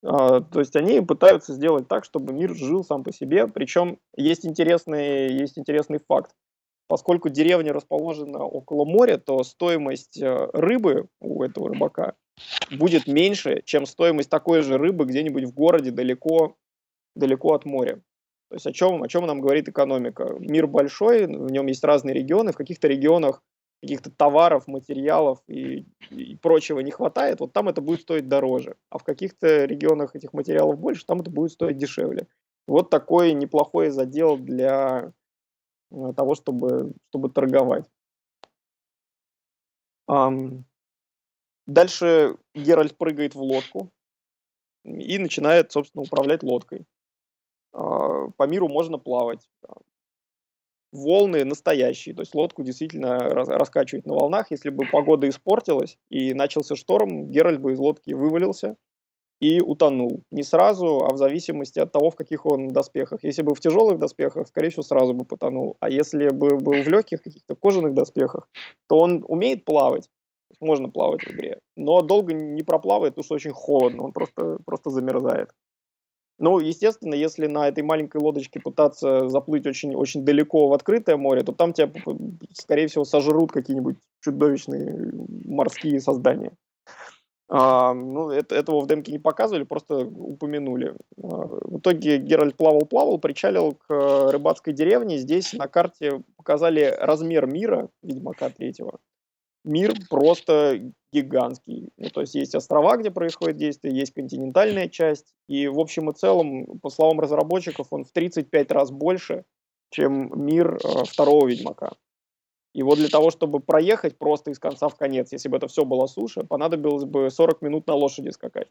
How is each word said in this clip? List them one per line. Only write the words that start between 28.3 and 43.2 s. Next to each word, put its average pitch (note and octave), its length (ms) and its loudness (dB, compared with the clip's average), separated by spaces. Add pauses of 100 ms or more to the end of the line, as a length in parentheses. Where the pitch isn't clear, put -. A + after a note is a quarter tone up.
А - 80 -10
в - 60 -14
каких-то D#3 640 2
регионах D3 500 0
этих - 180 -16
материалов D3+ 460 0
больше, F3+ 260 -6
там F3+ 140 -2
это E3+ 100 -8
будет D#3+ 220 -4
стоить D#3 260 -4
дешевле. - 480 -6 (420)
Вот F3 220 2
такой F3 440 4
неплохой D3 560 0
задел C#3 480 0
для, C3 760 -2 (800)
э, B2+ 240 -10
того, C3+ 200 0
чтобы, B2+ 560 -4 (180)
чтобы C3+ 200 -6
торговать. C3+ 560 0 (2250)
Ам, C3 560 0 (1000)
дальше E3 720 4 (180)
Геральт D3+ 440 2
прыгает D3 360 -4